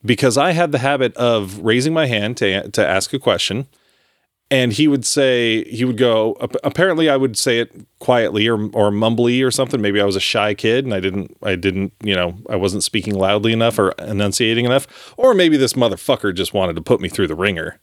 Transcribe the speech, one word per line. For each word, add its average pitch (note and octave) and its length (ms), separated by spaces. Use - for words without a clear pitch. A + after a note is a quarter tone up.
because A#2+ 340
I E3+ 140
had E3 200
the C#3 60
habit C3 380
of G#2+ 440
raising B2 320
my D#3+ 140
hand A2+ 320
to, G2 320
to G#2 160
ask F#2+ 260
a C#3 60
question. A2 480
And B2 200
he D3+ 160
would C3+ 180
say, A#2+ 580
he A#2 200
would B2 120
go, A2+ 440
ap-, A#2+ 240
apparently E3 440
I C#3 80
would C3 220
say A#2 220
it A2+ 120
quietly G#2+ 480
or, A#2 60
or G#2 160
mumbly A#2 560
or B2+ 60
something. B2+ 280
Maybe G#2 200
I G2+ 40
was G2 120
a G2 40
shy G#2+ 340
kid A#2 300
and B2 80
I G2 80
didn't, F#2+ 420
I G2 120
didn't, F#2+ 380
you G2+ 140
know, F2+ 200
I G#2+ 80
wasn't F#2 260
speaking G#2+ 320
loudly G2+ 380
enough A2+ 260
or F#2+ 200
enunciating G#2+ 680
enough. - 520
Or B3 180
maybe E3 220
this C3 180
motherfucker A2 600
just F2+ 180
wanted F#2 240
to E2+ 60
put A2+ 180
me F#2+ 80
through F#2 200
the D#2 80
ringer E2 460